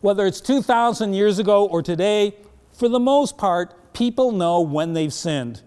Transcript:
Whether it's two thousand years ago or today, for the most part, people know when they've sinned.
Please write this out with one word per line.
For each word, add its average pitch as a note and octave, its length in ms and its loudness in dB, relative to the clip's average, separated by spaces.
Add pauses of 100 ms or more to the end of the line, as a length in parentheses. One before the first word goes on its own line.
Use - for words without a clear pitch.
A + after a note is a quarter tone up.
Whether G3+ 240 0
it's F#3 160 -2
two C4 220 0
thousand A#3 500 0
years G3+ 260 2
ago G3+ 280 2
or E3+ 160 -2
today, G3+ 540 0 (360)
for A#3+ 160 -2
the A#3+ 120 2
most C#4 360 2
part, F3+ 560 -4
people A#3+ 400 0
know F3 300 2
when D#3+ 320 -2
they've D#3 180 -2
sinned. B2+ 540 -6